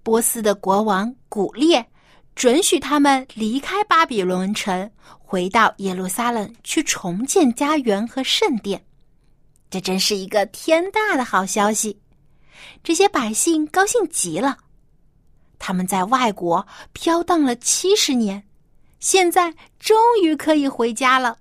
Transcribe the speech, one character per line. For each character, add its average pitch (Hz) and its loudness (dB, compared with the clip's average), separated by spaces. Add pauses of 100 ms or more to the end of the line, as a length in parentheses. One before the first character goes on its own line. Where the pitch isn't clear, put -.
波 226 0
斯 233 -2
的 208 2
国 196 0
王 214 -2 (160)
古 196 -4
列 294 2 (480)
准 254 2
许 330 2
他 285 0
们 269 2
离 220 -2
开 381 -4
巴 330 2
比 208 -2
伦 185 -2
城， 190 -4 (300)
回 180 -4
到 214 2
耶 196 -4
路 185 -6
撒 240 -4
冷 220 -4 (120)
去 - -2
重 196 -6
建 269 4
家 294 0
园 226 0
和 262 -6
圣 311 0
殿。 196 -6 (880)
这 185 -6
真 190 -2
是 208 0
一 190 -6
个 196 0
天 330 -2
大 427 0
的 247 -2
好 196 0
消 208 0
息！ 208 -6 (880)
这 330 0
些 392 4
百 233 -2
姓 311 0
高 381 2
兴 415 0
极 165 -6
了。 262 -2 (1000)
他 - -6
们 185 -2
在 185 -2
外 247 0
国 175 -2 (280)
飘 339 0
荡 339 2
了 247 0
七 - 0
十 349 0
年， 202 -2 (600)
现 370 2
在 339 2 (240)
终 440 4 (260)
于 311 2
可 302 0
以 285 2
回 240 -2
家 262 2
了。 233 -4